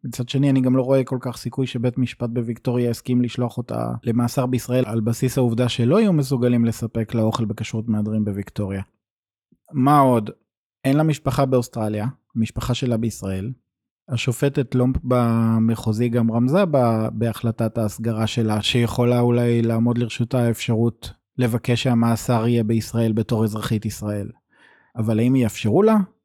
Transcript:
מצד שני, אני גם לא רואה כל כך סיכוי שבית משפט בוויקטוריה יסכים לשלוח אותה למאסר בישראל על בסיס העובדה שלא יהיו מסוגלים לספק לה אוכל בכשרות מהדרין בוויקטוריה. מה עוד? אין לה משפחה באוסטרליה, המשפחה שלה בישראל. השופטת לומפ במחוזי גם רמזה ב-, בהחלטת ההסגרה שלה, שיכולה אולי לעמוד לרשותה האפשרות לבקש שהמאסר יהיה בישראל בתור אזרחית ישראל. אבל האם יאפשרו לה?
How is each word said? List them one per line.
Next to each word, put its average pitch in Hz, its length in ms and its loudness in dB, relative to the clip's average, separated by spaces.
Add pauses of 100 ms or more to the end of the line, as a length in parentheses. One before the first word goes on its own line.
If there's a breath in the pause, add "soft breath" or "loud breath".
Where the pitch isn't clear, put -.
מצד 123 260 -6
שני, 139 200 2
אני 135 120 4
גם 127 140 2
לא 131 60 4
רואה 131 220 2
כל 127 180 -4
כך 123 160 -8
סיכוי 127 300 -4
שבית 120 300 -2
משפט 123 320 -2
בוויקטוריה 120 600 -2
יסכים 123 320 0
לשלוח 120 360 -2
אותה 117 340 -6 (120)
למאסר 120 420 0
בישראל 127 400 0
על 113 160 -2
בסיס 120 360 -2
העובדה 120 320 2
שלא 127 300 2
יהיו 208 140 4
מסוגלים 123 520 2
לספק 113 480 -4
לה 117 80 2
אוכל 110 240 0
בכשרות 110 420 -6
מהדרין 107 380 0
בוויקטוריה. 98 560 -6 (880)
מה 143 280 4
עוד? 123 300 2 (540)
אין 135 140 2
לה 156 60 2
משפחה 139 420 0
באוסטרליה, 113 640 -2 (280)
המשפחה 113 380 -2
שלה 120 240 -2
בישראל. 104 540 -6 (580)
השופטת 131 680 -2
לומפ 127 280 2
במחוזי 113 1040 2
גם 113 220 0
רמזה 127 400 2
ב-, 117 420 2
בהחלטת 113 640 -2
ההסגרה 110 500 -2
שלה, 107 340 0
שיכולה 120 580 2
אולי 120 420 2
לעמוד 117 360 2
לרשותה 120 420 -2
האפשרות 117 720 0 (240)
לבקש 120 460 0
שהמאסר 117 640 2
יהיה 120 160 2
בישראל 113 480 0
בתור 110 320 0
אזרחית 107 420 -2
ישראל. 104 440 -6 (680 soft breath)
אבל 110 240 0
האם 123 160 4
יאפשרו 123 480 2
לה? 220 120 6 (280)